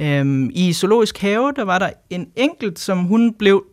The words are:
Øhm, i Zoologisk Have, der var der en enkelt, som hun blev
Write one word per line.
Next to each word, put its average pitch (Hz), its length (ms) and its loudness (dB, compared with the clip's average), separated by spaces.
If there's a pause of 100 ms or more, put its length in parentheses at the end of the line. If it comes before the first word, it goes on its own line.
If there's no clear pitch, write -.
(200)
Øhm, 139 340 0
i 175 200 0
Zoologisk 208 440 0
Have, 226 380 -2
der 277 80 -6
var 185 160 -2
der 190 100 -2 (200)
en 180 260 -8
enkelt, 233 440 -4
som 185 240 -2
hun 226 360 2
blev 196 320 2